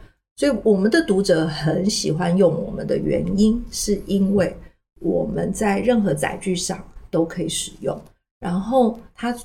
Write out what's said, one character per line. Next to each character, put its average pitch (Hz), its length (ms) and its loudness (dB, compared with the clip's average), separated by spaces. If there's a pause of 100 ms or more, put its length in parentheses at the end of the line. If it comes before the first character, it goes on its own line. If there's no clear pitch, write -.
(360)
所 285 140 0
以 - 20 4 (120)
我 214 120 4
们 190 140 4
的 330 160 4
读 196 160 2
者 165 260 2
很 165 420 0
喜 160 220 -2
欢 170 240 0
用 185 160 6 (140)
我 - 60 -8
们 - 140 -8
的 143 120 -2
原 147 260 0 (140)
因， 220 340 4
是 196 340 -2
因 196 300 2
为 185 180 2 (460)
我 170 240 0
们 175 300 -2
在 202 260 0
任 226 220 2
何 180 120 2
载 151 280 -2
具 185 140 -2
上 - 260 -4 (280)
都 165 140 2
可 165 180 -4
以 165 60 -4
使 - 240 -8 (100)
用， - 180 -4 (400)
然 180 200 -4
后 226 400 2 (160)
它 240 160 -4 (140)